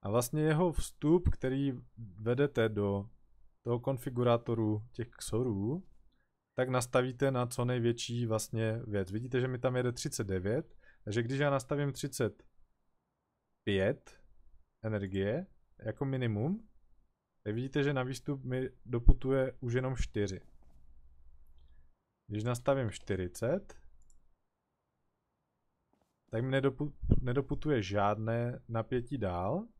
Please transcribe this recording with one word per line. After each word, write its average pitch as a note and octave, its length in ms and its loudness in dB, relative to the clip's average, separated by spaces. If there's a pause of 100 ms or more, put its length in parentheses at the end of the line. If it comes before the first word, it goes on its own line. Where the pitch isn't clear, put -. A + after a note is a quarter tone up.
a G2+ 80 -6
vlastně A#2+ 320 0
jeho D#3+ 300 4
vstup, - 580 2
který C3+ 440 0 (240)
vedete A#2 720 0
do G2+ 400 0 (540)
toho A#2+ 160 -2
konfigurátoru A#2+ 1120 0
těch - 180 -8
ksorů, A#2 760 -4 (680)
tak B2+ 140 -2
nastavíte B2+ 640 0
na B2 160 0
co B2 180 -4
největší A#2+ 600 0
vlastně A2 600 -2
věc. G2 240 -2
Vidíte, B2 300 -2
že C3 60 0
mi B2+ 120 -4
tam B2+ 160 0
jede B2 160 0
třicet B2 360 -6
devět, G2 500 -2 (260)
takže G#2+ 200 0
když C3 160 -2
já C#3+ 100 2
nastavím C#3 420 -2
třicet - 540 -4 (1160)
pět G2 560 0 (640)
energie G#2 600 -2 (320)
jako A2+ 280 -6
minimum, C3 640 -2 (720)
tak G#2+ 120 -4
vidíte, C3+ 280 -2
že C#3+ 100 0
na B2+ 100 -2
výstup C3+ 400 -6
mi B2+ 260 -4 (160)
doputuje C3 720 6
už A#2+ 140 -4
jenom B2+ 220 0
čtyři. G2+ 460 -2 (1900)
Když G#2+ 160 -6
nastavím B2 480 0
čtyřicet, A2+ 840 -4 (2500)
tak A2+ 140 -2
mi C3 80 -2
nedopu-, C3+ 420 0 (280)
nedoputuje B2 600 0
žádné A2 840 0
napětí B2 500 -2
dál. G2+ 500 -2 (120)